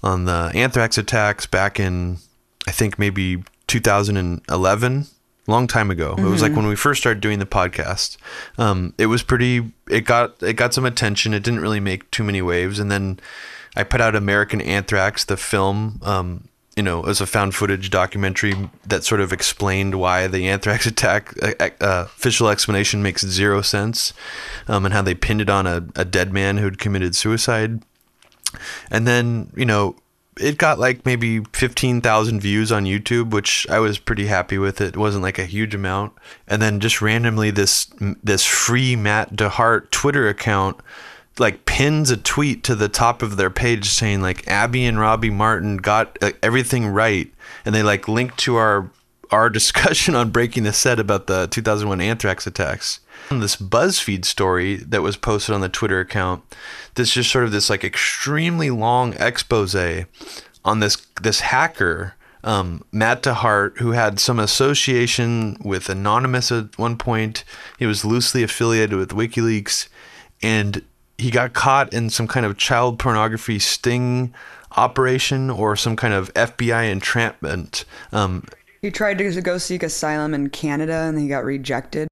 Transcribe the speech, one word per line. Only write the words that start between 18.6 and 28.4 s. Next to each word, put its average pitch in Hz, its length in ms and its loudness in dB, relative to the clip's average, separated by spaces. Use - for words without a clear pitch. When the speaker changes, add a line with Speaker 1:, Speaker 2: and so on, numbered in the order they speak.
Speaker 1:
that 98 160 0
sort 107 160 2
of 92 140 0
explained 95 640 0
why 92 320 2
the 92 200 0
anthrax 104 380 0
attack, 107 480 0
uh, 101 260 0
uh, 92 240 0
official 120 420 0
explanation 101 560 2
makes 98 220 -2
zero 98 360 2
sense, 104 520 -2
um, 101 160 2
and 98 80 0
how 104 80 2
they 92 140 0
pinned 107 260 0
it 101 80 0
on 98 180 2
a, 87 160 -2
a 90 80 0
dead 92 260 0
man 98 260 0
who'd 98 200 -2
committed 92 400 -2
suicide. 113 640 0